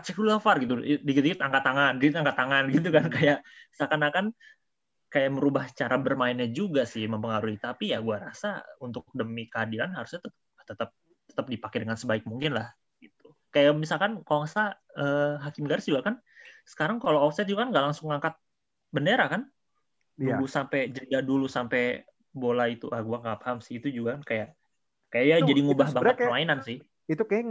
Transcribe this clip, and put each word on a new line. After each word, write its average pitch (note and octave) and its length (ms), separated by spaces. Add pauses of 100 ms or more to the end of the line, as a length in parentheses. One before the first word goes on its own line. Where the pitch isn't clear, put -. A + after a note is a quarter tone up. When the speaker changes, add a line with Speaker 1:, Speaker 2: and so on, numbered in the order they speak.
Speaker 1:
cek F#3 80
dulu G#3+ 160
lah G#3+ 80
var," G3+ 240
gitu. B2 160
Dikit-dikit C#3+ 640
angkat C3+ 240
tangan, C3+ 320
dikit D3 240
angkat C#3 160
tangan C3+ 320
gitu E3 240
kan. D3+ 160
Speaker 2:
Hmm. A#2+ 80
Speaker 1:
Kayak C#3+ 200 (360)
seakan-akan D3+ 520 (840)
kayak C3+ 240
merubah C3+ 400
cara B2+ 240
bermainnya B2 560
juga D3 320
sih, A2 240
mempengaruhi. A2 480
Tapi B2 400
ya - 20
gua A2+ 300
rasa G3+ 320 (160)
untuk B2 320
demi A2+ 400
keadilan A2+ 480
harusnya - 240
tet-, - 160 (320)
tetap, A2 200 (360)
tetap - 240
dipakai A2+ 320
dengan A2 160
sebaik A2 320
mungkin B2+ 320
lah. A2+ 80 (320)
Gitu. - 320 (160)
Kayak D3 240
misalkan E3 480
kalau D3 240
nggak D3+ 80
salah, G#3 240 (180)
eh, C#3+ 380 (160)
Hakim D3 160
Garis D3+ 240
juga D#3 240
kan - 20 (460)
sekarang A3 400
kalau D3+ 240
offside F#3 240
juga G3+ 160
kan C4+ 80
nggak C#3 160
langsung D3+ 240
ngangkat D3+ 240 (560)
bendera F3 340
kan? G#3+ 220 (720)
Speaker 2:
Iya. B2 160
Speaker 1:
Nunggu C3+ 80
sampai C3+ 480
jeda C3+ 320
dulu C3+ 240
sampai B2 560 (260)
bola A#2+ 400
itu. A#2 240
Ah, A2+ 80
gua A2+ 160
nggak A2+ 240
paham B2 160
sih A#2 240
itu C#3+ 80
juga A#2+ 240
kan C#3+ 80
kayak, G#2+ 240 (640)
kayak A#2+ 160
ya D#3 80
Speaker 2:
Itu, E3 160
Speaker 1:
jadi C#3 80
Speaker 2:
itu C#3+ 80
Speaker 1:
ngubah C#3 240
Speaker 2:
sebenarnya B2+ 80
Speaker 1:
banget B3 160
Speaker 2:
kayak A#3+ 160
Speaker 1:
permainan D3 320
sih. A#2 140 (340)
Speaker 2:
Itu D#3 160
kayak A3 240